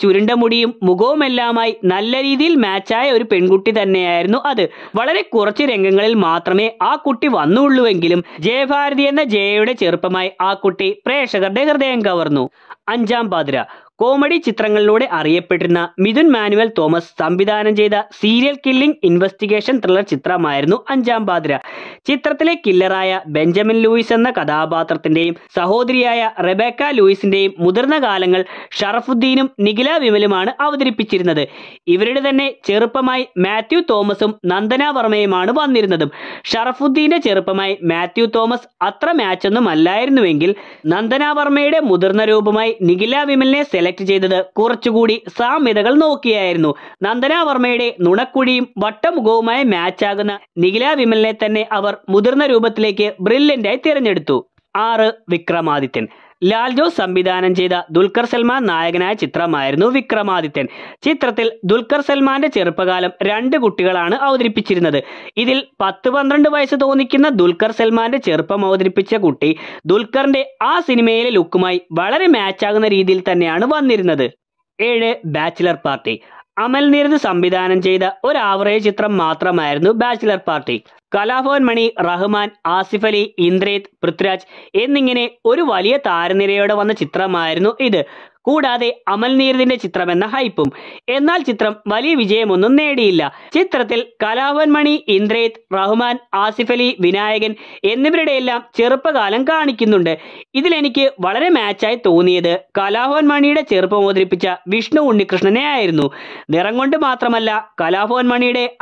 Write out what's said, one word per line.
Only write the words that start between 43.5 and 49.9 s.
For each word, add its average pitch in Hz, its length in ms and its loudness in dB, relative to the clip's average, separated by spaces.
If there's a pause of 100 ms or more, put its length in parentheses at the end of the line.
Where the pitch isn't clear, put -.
സെലക്ട് 196 240 -4
ചെയ്തത് 190 280 2 (220)
കുറച്ചുകൂടി 226 560 0 (220)
സാമ്യതകൾ 240 560 0 (100)
നോക്കിയായിരുന്നു. 196 680 0 (340)
നന്ദന 254 280 -2 (160)
വർമ്മയുടെ 247 400 0 (160)
നുണക്കുഴിയും 247 600 0 (180)
വട്ടമുഖവുമായി 226 800 0 (120)
മാച്ചാകുന്ന 202 580 -2 (300)